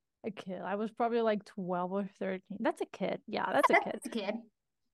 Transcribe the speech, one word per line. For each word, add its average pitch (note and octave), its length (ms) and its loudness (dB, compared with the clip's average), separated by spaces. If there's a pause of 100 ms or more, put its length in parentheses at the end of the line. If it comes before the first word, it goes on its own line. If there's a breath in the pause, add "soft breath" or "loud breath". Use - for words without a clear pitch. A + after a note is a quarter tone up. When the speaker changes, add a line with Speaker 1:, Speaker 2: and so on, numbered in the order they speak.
(220)
Speaker 1:
a A3+ 80 -6
kid, F#3+ 300 -8
I F3+ 160 -2
was A3 140 -2
probably, A#3 320 2
like, G#3+ 240 2
twelve F3+ 460 -2
or G3 120 0 (140)
thirteen. F#3+ 420 -4
That's C4 220 0
a - 40 -6
kid. - 400 -4
Yeah, - 240 -2
that's C#4+ 200 6
a - 20 4
Speaker 2:
That's - 120 6
Speaker 1:
kid. - 200 -6
Speaker 2:
a - 60 -6
kid. G#3 240 -2 (580)